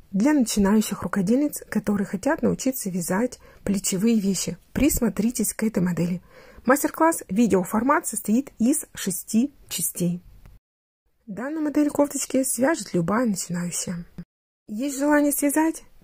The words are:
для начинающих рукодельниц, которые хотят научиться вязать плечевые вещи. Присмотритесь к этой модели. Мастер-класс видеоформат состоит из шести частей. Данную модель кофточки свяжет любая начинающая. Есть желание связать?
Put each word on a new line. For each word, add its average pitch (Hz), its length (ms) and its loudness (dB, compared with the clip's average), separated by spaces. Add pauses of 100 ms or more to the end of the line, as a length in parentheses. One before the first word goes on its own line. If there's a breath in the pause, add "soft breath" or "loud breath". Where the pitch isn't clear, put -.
(120)
для 233 220 4
начинающих 214 680 2
рукодельниц, 220 680 0
которые 208 360 -2
хотят 277 380 -2
научиться 208 460 -2
вязать 185 500 -2 (240 soft breath)
плечевые 208 560 0
вещи. 185 380 -2 (140)
Присмотритесь 233 800 0
к - 100 -8
этой 220 180 0
модели. 175 400 -2 (440 soft breath)
Мастер-класс 320 640 2
видеоформат 220 800 2
состоит 233 500 -2
из 247 360 2
шести - 580 -2 (160)
частей. 175 540 -4 (1040)
Данную 262 360 -8
модель 294 280 2
кофточки 277 540 0
свяжет 262 500 -2
любая 196 320 0
начинающая. 175 800 -4 (640)
Есть 262 280 -4
желание 294 360 4
связать? 311 500 0 (200)